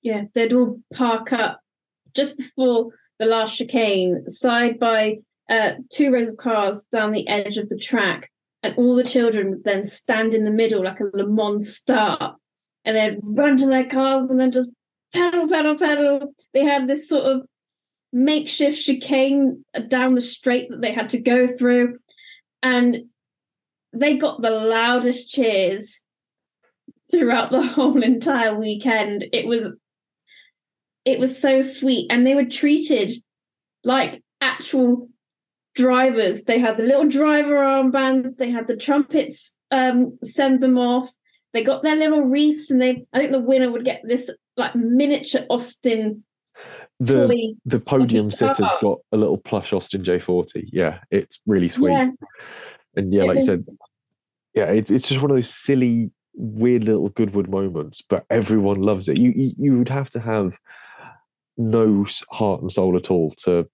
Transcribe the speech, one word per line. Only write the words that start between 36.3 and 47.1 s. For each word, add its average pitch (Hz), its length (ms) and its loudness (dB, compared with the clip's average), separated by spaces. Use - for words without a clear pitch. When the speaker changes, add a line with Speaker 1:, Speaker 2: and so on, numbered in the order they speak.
Speaker 1:
They 233 140 2
had 220 180 0
the 226 60 -2
little 277 260 4
driver 294 480 2
armbands, 262 800 2
they 247 140 -2
had 233 160 -4
the 226 100 -4
trumpets, - 800 -2
um, 254 520 2
send 262 400 0
them 254 140 4
off. 247 340 0
They 226 100 -2
got - 180 0
their 311 140 2
little 311 260 2
wreaths, 294 480 0
and 254 100 4
they, 254 340 0
I 254 40 2
think 285 140 0
the 262 80 0
winner 254 300 2
would 233 160 -6
get - 180 -4
this, 247 240 -4
like, - 180 -4
miniature 262 720 0
Austin 226 760 -4
Speaker 2:
The, 131 280 4